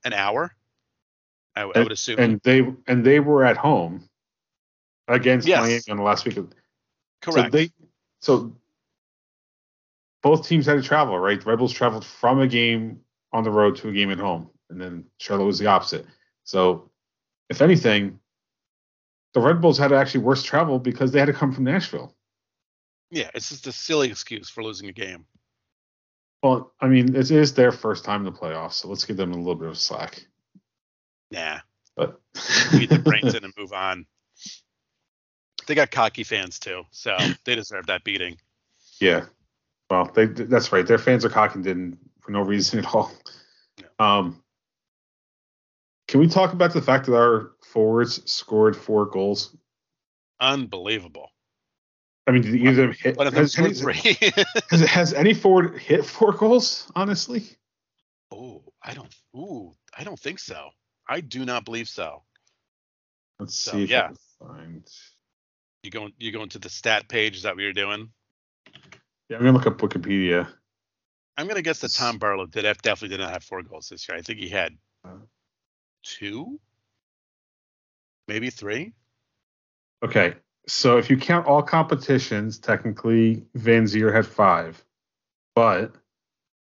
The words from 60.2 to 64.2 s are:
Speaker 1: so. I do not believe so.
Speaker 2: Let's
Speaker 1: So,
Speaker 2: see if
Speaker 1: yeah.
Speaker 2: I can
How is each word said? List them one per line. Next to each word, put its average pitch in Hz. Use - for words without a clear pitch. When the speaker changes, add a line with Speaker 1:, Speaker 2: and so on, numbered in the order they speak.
Speaker 1:
so. 73
I 147
do 131
not 123
believe 113
so. 80
Speaker 2:
Let's 90
Speaker 1:
So, -
Speaker 2:
see 101
if 95
Speaker 1:
yeah. 120
Speaker 2:
I -
can -